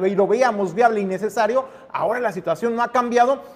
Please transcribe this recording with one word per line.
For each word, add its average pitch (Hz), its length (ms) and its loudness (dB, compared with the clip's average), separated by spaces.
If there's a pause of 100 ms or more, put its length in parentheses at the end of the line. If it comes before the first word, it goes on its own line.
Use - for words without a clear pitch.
y 202 60 -2
lo 196 120 4
veíamos 208 480 0
viable 220 260 2
y 196 40 -2
necesario, 214 600 -2 (240)
ahora 185 300 -2
la 220 120 -2
situación 175 420 -2
no 233 80 -2
ha 233 100 -4
cambiado 240 500 2 (140)